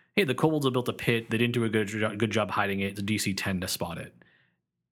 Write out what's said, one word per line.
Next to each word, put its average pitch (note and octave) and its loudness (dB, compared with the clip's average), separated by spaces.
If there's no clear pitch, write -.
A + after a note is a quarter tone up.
"Hey, G3+ 4
the B2+ 0
kobolds D#3 2
have B2+ 2
built B2 0
a G#2+ 0
pit. A2+ 0
They A2 0
didn't A#2 2
do A#2+ 2
a A2 0
good G#2+ 2
jo-, G#2 -2
good G#2+ 0
job G#2 0
hiding G2 0
it. G2 0
It's G2+ -10
a G2+ -4
D G#2 0
C G2+ 0
ten F#2+ -2
to F2+ -4
spot E2+ -6
it." - -12